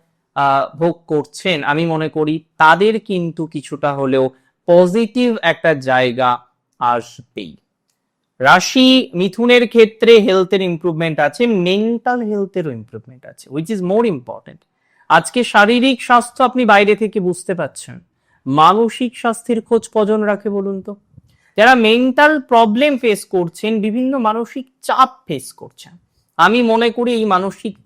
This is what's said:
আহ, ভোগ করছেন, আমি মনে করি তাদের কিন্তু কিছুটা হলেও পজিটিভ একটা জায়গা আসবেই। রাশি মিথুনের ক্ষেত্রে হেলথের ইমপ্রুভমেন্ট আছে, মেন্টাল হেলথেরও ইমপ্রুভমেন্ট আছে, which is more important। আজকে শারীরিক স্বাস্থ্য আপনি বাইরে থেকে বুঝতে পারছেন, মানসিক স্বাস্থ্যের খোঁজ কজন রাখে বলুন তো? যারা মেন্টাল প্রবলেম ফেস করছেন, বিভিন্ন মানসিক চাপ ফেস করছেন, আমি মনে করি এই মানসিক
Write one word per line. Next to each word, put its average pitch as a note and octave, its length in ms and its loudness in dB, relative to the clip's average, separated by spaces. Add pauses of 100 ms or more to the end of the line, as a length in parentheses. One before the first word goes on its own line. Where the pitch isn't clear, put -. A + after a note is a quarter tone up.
(340)
আহ, C#3 440 0
ভোগ E3+ 280 -2
করছেন, D3+ 580 -4
আমি D#3 220 -2
মনে D#3+ 220 -4
করি D#3 360 -4 (140)
তাদের F#3 420 4
কিন্তু E3+ 460 -8
কিছুটা D3 460 -8
হলেও C3+ 380 0 (360)
পজিটিভ G#3+ 760 2
একটা E3 320 0
জায়গা B2+ 640 -2 (400)
আসবেই। A#2 800 -6 (840)
রাশি B3 760 4
মিথুনের A3+ 540 0
ক্ষেত্রে A3+ 500 4
হেলথের F#3+ 440 0
ইমপ্রুভমেন্ট E3 580 -4
আছে, D3 260 -2
মেন্টাল A3+ 720 -2
হেলথেরও G3 500 -6
ইমপ্রুভমেন্ট A#2 560 -16
আছে, - 240 -20
which D#3+ 200 -8
is G#3 100 -6
more G3 240 0
important। B2 540 -8 (500)
আজকে E3 360 2
শারীরিক A#3+ 580 2
স্বাস্থ্য A#3+ 420 0
আপনি B3 200 -2
বাইরে G#3 320 4
থেকে G#3+ 240 -4
বুঝতে F3+ 340 -4
পারছেন, C3 460 -12 (460)
মানসিক G3+ 720 2
স্বাস্থ্যের A3+ 440 -4
খোঁজ A3+ 320 -2
কজন G#3+ 280 0
রাখে G#3 280 -4
বলুন G3 320 -6
তো? G3+ 140 -16 (600)
যারা A#3+ 180 4
মেন্টাল B3+ 640 2
প্রবলেম A#3+ 580 2
ফেস G#3+ 260 -2
করছেন, G3 560 -4
বিভিন্ন B3+ 380 -4
মানসিক A3+ 540 -6 (100)
চাপ C4 280 0 (160)
ফেস C#3 260 -10
করছেন, - 400 -20 (440)
আমি G#3 260 4
মনে A3+ 280 0
করি A#3+ 220 -4
এই A3 120 -2
মানসিক G3 600 -4